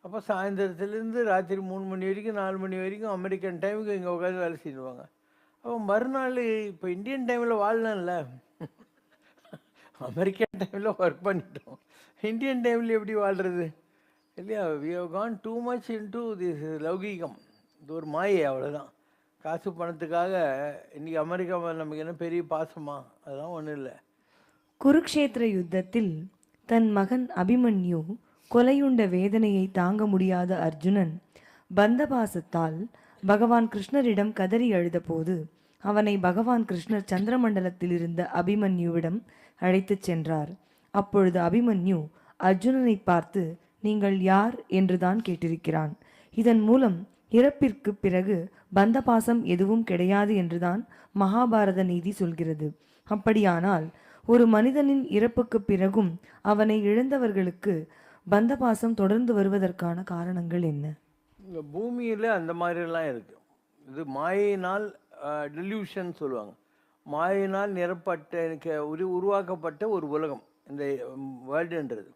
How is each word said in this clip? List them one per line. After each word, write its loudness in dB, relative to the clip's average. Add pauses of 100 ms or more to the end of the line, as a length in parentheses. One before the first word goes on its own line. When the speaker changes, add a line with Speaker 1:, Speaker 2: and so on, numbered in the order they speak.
Speaker 1:
அப்போ -10
சாயந்தரத்துலேருந்து -4
ராத்திரி 0
மூணு -8
மணி -6
வரைக்கும், -4
நாலு -4
மணி -6
வரைக்கும் -8
அமெரிக்கன் -6
டைமுக்கு -4
இங்க -4
உட்காந்து -4
வேலை -4
செஞ்சுருவாங்க. -14 (560)
அப்போ -6
மறுநாள் -2
இப்போ -8
இந்தியன் -6
டைம்ல 0
வாழலாம்ல? -2 (320)
<laughs> -20
அமெரிக்கன் -2
டைம்ல -4
ஒர்க் 0
பண்ணிட்டோம், -6 (440)
இந்தியன் -2
டைம்ல 0
எப்படி -2
வாழ்றது? 0 (600)
இல்லையா? -6
We -4
have -6
gone -6
too -6 (100)
much -6
into -8
this -4 (260)
லௌகீகம். -6 (460)
இது -16
ஒரு -10
மாயை, 0
அவ்வளவுதான். -4 (500)
காசு -6
பணத்துக்காக -4 (600)
இன்னைக்கு -6
அமெரிக்கா -4
மேல -4
நமக்கு -8
என்ன -8
பெரிய -4
பாசமா? -6 (200)
அதெல்லாம் -12
ஒண்ணும் -8
இல்ல. -12 (840)
Speaker 2:
குருக்ஷேத்திர 4
யுத்தத்தில் -2 (360)
தன் 4
மகன் 0
அபிமன்யு 2 (460)
கொலையுண்ட 6
வேதனையை 2
தாங்க 0
முடியாத 2
அர்ஜுனன் 0 (540)
பந்தபாசத்தால் 0 (400)
பகவான் 4
கிருஷ்ணரிடம் 0
கதறி 0
அழுதபோது, 0 (360)
அவனை 2
பகவான் 2
கிருஷ்ணர் -4
சந்திரமண்டலத்தில் 0
இருந்த -2
அபிமன்யுவிடம் 0 (380)
அழைத்துச் 2
சென்றார். -2 (420)
அப்பொழுது 2
அபிமன்யு 2 (320)
அர்ஜுனனை 4
பார்த்து, 0 (220)
"நீங்கள் 0
யார்?" 2
என்றுதான் 2
கேட்டிருக்கிறான். -2 (380)
இதன் 6
மூலம் 4 (220)
இறப்பிற்கு 4
பிறகு 0 (200)
பந்தபாசம் 4
எதுவும் 2
கிடையாது 2
என்றுதான் 0 (280)
மகாபாரத 4
நீதி -2
சொல்கிறது. -2 (280)
அப்படியானால், 2 (380)
ஒரு 8
மனிதனின் 4
இறப்புக்கு 0
பிறகும் 2 (220)
அவனை 2
இழந்தவர்களுக்கு 0 (420)
பந்தபாசம் 2
தொடர்ந்து 2
வருவதற்கான 0
காரணங்கள் -4
என்ன? -2 (540)
Speaker 1:
இந்த -10 (120)
பூமியில -4
அந்த 0
மாதிரிலாம் -2
இருக்கு. -10 (540)
இது -10
மாயினால், -2 (300)
அ, -6
டெலியூஷன் -8
சொல்லுவாங்க. -8 (600)
மாயினால் 0
நிரப்பட்ட, -4
எனக்கு -6
உரு-, -4
உருவாக்கப்பட்ட -2
ஒரு -2
உலகம் -4 (280)
இந்த, -6
ம், -12
வேர்ல்டுன்றது. -4